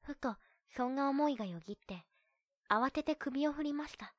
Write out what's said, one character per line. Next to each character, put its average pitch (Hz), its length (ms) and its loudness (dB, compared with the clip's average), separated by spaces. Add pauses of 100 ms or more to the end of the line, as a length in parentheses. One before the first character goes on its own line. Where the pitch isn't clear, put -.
ふ 285 120 -8
と、 233 220 -4 (320)
そ 247 180 -2
ん 262 80 -2
な 277 140 2
思 285 200 4
い 269 80 -2
が 220 80 -4
よ 175 140 -6
ぎ 202 140 -10
っ - 40 -12
て、 180 280 -12 (640)
慌 233 220 4
て 311 100 -2
て 302 140 0
首 277 320 0
を 294 60 2
振 302 100 -4
り 294 100 -2
ま 294 140 -4
し - 100 -16
た。 - 220 -14